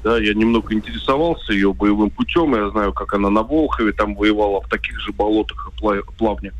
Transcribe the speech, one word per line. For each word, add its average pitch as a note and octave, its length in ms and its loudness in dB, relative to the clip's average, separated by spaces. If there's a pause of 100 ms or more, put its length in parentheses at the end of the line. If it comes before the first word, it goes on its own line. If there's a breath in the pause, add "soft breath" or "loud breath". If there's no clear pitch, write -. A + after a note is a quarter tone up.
Да? A2+ 160 2
Я G#2+ 160 2
немного A2 400 2
интересовался C3+ 800 -2
ее G2 200 4
боевым G#2 380 2
путем, C#3 460 0
я G#2 140 0
знаю, G2+ 220 0
как G2+ 220 -6
она G2+ 160 2
на G#2+ 140 2
Волхове C3 480 0
там G#2 240 -2
воевала, G#2 440 2
в - 80 -8
таких - 320 -4
же G#2+ 120 -8
болотах G#2+ 580 -2
и - 100 -12
пла-, G2+ 220 0 (160)
плавнях G2+ 420 -2